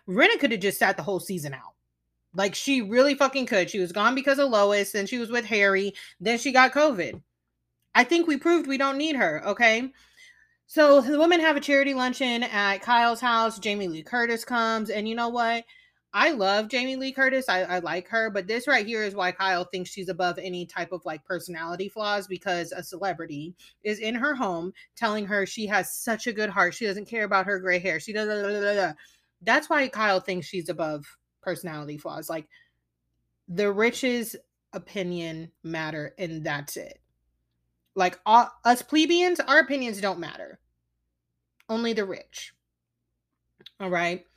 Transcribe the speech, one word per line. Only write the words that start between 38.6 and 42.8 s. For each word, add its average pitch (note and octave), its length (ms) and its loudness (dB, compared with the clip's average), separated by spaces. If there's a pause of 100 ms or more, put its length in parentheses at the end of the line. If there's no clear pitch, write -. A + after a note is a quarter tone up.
us B3 160 4
plebeians, E4+ 580 2
our C#4+ 200 4
opinions B3 420 -2
don't F#3+ 180 -2
matter. - 400 -12 (1080)
Only A#3 240 0
the G#3 100 0
rich. - 500 -12 (1300)